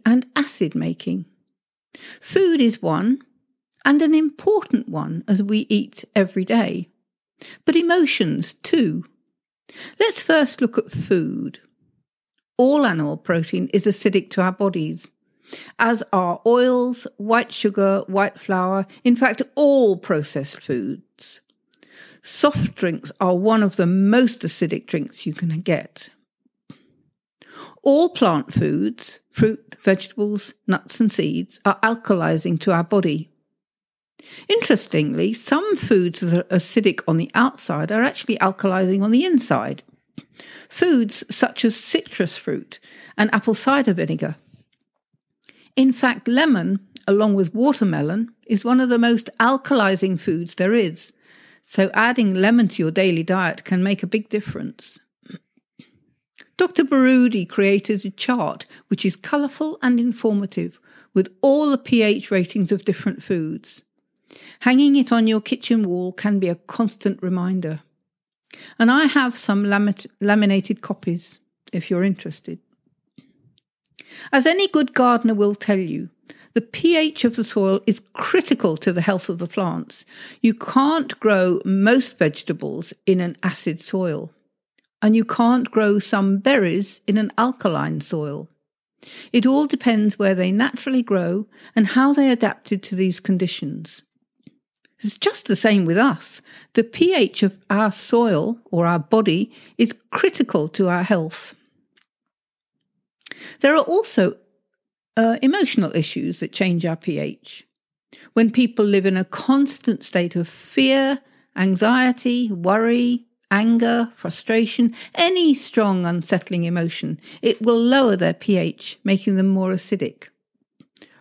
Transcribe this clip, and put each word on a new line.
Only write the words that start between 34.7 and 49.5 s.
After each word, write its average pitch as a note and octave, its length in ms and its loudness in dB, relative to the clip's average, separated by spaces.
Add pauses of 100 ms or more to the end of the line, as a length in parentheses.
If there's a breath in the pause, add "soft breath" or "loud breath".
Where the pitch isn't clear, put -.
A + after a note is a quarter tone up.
some E4 440 -2
foods F3+ 440 0
that F3 200 0
are - 160 -2
acidic G3+ 500 0
on E3 100 0
the E3 160 -4
outside F3 600 -2
are A3 100 0
actually - 360 -4
alkalizing F#3+ 640 0
on G#3+ 100 0
the C4+ 120 4
inside. C#3+ 600 -2 (840 loud breath)
Foods C4 540 0 (120)
such - 300 0
as A3 120 2
citrus - 600 -4
fruit - 440 -10 (360 loud breath)
and G#3+ 160 2
apple A3 220 0
cider C4+ 380 2
vinegar. D#3+ 420 -4 (1400 soft breath)
In C4 160 4
fact, - 340 -2
lemon, A#3 540 2 (260)
along G#3 280 4
with F#3+ 200 0
watermelon, G#3+ 800 0 (140)
is G#3+ 160 0
one B3+ 160 2
of B3+ 80 2
the A#3+ 100 2
most A#3 400 2
alkalizing G#3 800 2